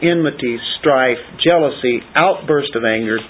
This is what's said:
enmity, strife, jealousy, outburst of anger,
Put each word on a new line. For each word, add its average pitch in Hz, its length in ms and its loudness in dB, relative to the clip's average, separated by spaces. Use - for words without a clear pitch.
enmity, 147 560 0
strife, 127 380 2
jealousy, 139 560 0
outburst 151 580 0
of 117 100 -4
anger, 110 320 0